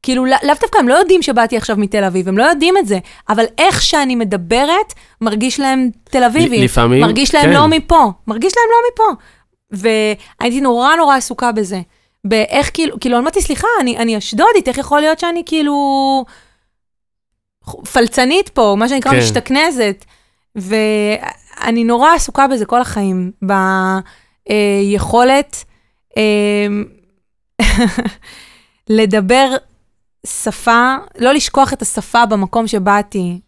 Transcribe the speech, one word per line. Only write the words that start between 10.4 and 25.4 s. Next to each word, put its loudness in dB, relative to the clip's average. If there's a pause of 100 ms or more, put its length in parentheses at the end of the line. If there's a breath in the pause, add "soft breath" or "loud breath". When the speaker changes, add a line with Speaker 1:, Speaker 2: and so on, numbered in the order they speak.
Speaker 1:
נורא, 2
נורא 4
עסוקה -4
בזה. -4 (440)
באיך 0
כאילו, -4
כאילו, 0
אמרתי, 0
"סליחה, -2 (140)
אני, -2
אני -2
אשדודית, 0
איך -4
יכול 0
להיות 0
שאני -4
כאילו -2 (1700 soft breath)
פלצנית 0
פה, 0
מה 0
שנקרא -2
Speaker 2:
כן. 4
Speaker 1:
משתכנזת?" -2 (500)
ואני -4
נורא 2
עסוקה 0
בזה -2
כל 0
החיים, -4 (140)
ב-, -2 (960 soft breath)
אה, 0
יכולת, 0 (540)